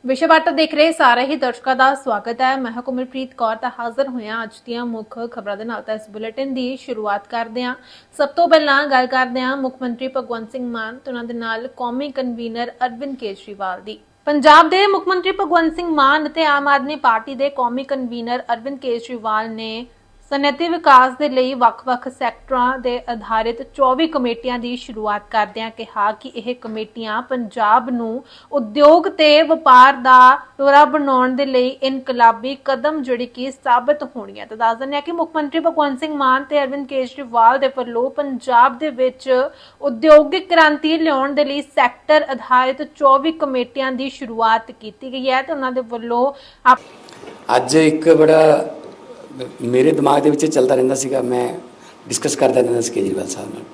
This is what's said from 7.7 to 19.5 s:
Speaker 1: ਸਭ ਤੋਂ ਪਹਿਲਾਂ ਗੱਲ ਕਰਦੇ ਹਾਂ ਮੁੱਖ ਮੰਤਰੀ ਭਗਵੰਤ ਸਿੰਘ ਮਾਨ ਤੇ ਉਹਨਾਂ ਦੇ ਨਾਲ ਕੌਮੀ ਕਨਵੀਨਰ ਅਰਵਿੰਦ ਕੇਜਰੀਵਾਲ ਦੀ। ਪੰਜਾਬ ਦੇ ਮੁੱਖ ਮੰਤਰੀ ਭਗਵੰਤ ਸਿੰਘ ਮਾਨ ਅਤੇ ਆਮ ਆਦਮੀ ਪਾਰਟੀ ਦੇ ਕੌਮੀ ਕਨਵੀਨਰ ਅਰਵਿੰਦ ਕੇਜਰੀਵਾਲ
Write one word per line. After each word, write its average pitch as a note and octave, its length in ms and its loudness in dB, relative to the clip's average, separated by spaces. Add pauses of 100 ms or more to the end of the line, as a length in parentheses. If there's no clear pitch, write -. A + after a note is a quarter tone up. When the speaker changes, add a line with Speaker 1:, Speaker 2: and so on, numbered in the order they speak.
Speaker 1:
ਸਭ C#4+ 100 0
ਤੋਂ E4+ 200 0
ਪਹਿਲਾਂ D4 380 4
ਗੱਲ B3+ 200 2
ਕਰਦੇ B3+ 340 -2
ਹਾਂ C4 160 -4
ਮੁੱਖ C4 260 -6
ਮੰਤਰੀ B3 260 -8
ਭਗਵੰਤ A#3+ 440 -10
ਸਿੰਘ B3+ 140 -10
ਮਾਨ A#3 320 -10
ਤੇ C#4 120 -16
ਉਹਨਾਂ A#3+ 140 -10
ਦੇ A#3 100 -12
ਨਾਲ A3+ 420 -8
ਕੌਮੀ B3+ 340 -6
ਕਨਵੀਨਰ A#3+ 600 -8 (120)
ਅਰਵਿੰਦ B3+ 320 -8
ਕੇਜਰੀਵਾਲ G3 640 -10
ਦੀ। G#3+ 180 -16 (260)
ਪੰਜਾਬ D4+ 460 4
ਦੇ G4 160 2
ਮੁੱਖ G4 220 -2
ਮੰਤਰੀ F#4 240 -2
ਭਗਵੰਤ E4 440 -2
ਸਿੰਘ F4 120 -8
ਮਾਨ D4 380 2
ਅਤੇ D#4 180 -4
ਆਮ C#4+ 240 0
ਆਦਮੀ C#4 280 -2
ਪਾਰਟੀ C4 380 -2
ਦੇ C#4 160 -4
ਕੌਮੀ C4 340 -4
ਕਨਵੀਨਰ A#3+ 580 -8 (100)
ਅਰਵਿੰਦ B3+ 260 -8
ਕੇਜਰੀਵਾਲ A3+ 720 -6